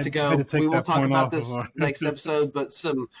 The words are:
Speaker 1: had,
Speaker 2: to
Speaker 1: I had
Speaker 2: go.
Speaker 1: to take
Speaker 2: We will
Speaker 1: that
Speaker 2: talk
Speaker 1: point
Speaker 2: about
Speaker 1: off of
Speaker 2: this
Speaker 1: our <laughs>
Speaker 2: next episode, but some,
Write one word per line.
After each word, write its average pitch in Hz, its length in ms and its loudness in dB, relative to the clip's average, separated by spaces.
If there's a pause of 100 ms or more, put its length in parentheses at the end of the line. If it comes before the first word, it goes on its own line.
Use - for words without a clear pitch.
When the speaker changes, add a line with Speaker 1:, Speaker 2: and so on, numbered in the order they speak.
Speaker 1:
had, 143 80 -4
Speaker 2:
to 151 80 0
Speaker 1:
I 147 100 2
had - 0 -
Speaker 2:
go. 143 80 4
Speaker 1:
to 139 60 0
take 151 160 0
Speaker 2:
We 156 80 2
will 160 60 0
Speaker 1:
that 165 100 2
Speaker 2:
talk 165 120 2
Speaker 1:
point 139 140 4
Speaker 2:
about 135 160 4
Speaker 1:
off 117 60 -4
of 156 80 -2
Speaker 2:
this 117 100 -6
Speaker 1:
our 120 220 -4
<laughs> - 40 -16
Speaker 2:
next 156 280 -2
episode, 151 480 0
but 139 200 -4
some, 135 360 -4 (120)